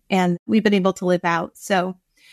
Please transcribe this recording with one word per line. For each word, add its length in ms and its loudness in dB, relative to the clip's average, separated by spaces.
and 380 0
we've 160 2
been 120 2
able 200 2
to 120 -6
live 180 0
out. 320 -4
So 400 -4